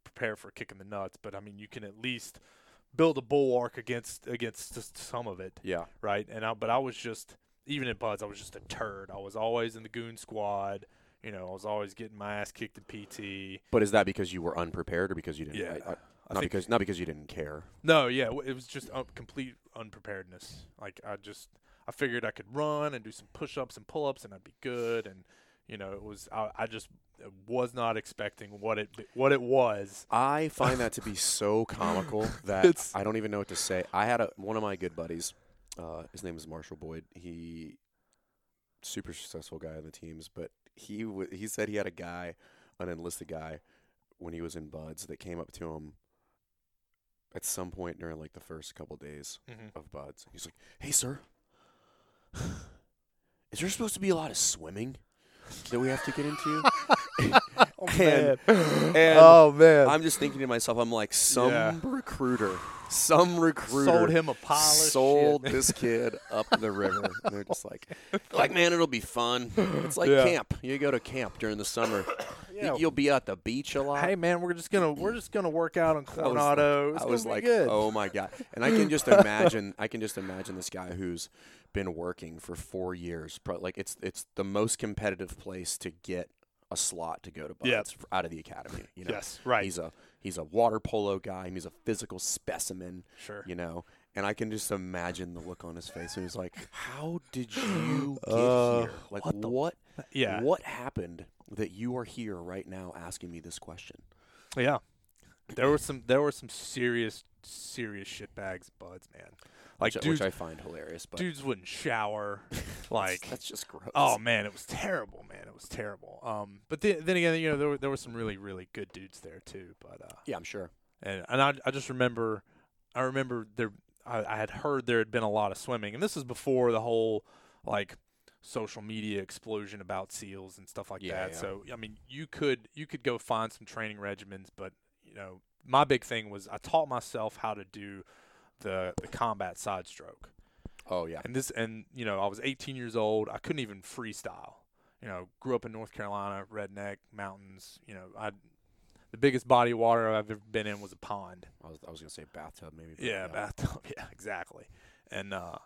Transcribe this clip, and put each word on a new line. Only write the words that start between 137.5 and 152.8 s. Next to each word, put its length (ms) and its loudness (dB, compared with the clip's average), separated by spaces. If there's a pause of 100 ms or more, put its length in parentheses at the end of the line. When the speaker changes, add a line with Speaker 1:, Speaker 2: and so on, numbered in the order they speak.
Speaker 1:
to 100 -12
do 400 -14 (560)
the, 320 -4 (100)
the 60 -12
combat 500 -4
side 300 -6
stroke. 440 -20 (580)
Speaker 2:
Oh, 160 -2
yeah. 180 -10
Speaker 1:
And 120 -8
this, 160 -4
and, 420 -6
you 120 -8
know, 140 -2
I 60 2
was 180 -4
eighteen 320 -6
years 200 -8
old. 340 2
I 80 -8
couldn't 220 -4
even 240 -8
freestyle. 720 -12 (440)
You 100 -16
know, 180 -10 (120)
grew 160 0
up 80 -2
in 80 -12
North 220 -14
Carolina, 580 -6
redneck, 460 -8 (160)
mountains. 720 -14
You 80 -18
know, 120 -16 (120)
I, 140 -8 (800)
the 60 -14
biggest 300 2
body 240 6
of 60 -2
water 320 4
I've 220 0
ever 100 -10 (100)
been 140 -2
in 160 -6
was 100 -14
a 60 -20
pond. 480 -12 (180)
Speaker 2:
I 40 -20
was, 100 -16 (100)
I 40 -16
was 100 -18
gonna 80 -20
say 140 -18 (100)
bathtub, 420 -18
maybe, 220 -20